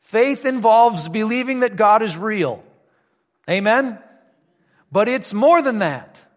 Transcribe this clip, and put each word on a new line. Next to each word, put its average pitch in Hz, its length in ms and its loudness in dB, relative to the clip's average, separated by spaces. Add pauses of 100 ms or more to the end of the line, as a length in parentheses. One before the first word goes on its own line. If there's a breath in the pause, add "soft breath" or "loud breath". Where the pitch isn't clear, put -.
Faith 262 460 -2
involves 226 640 2
believing 240 500 -4
that 226 160 -2
God 208 240 4
is 202 160 -6
real. 180 480 -4 (800)
Amen? 214 520 0 (920)
But 202 160 0
it's 247 280 -6
more 302 260 4
than 247 200 -2
that. 147 440 -6 (120)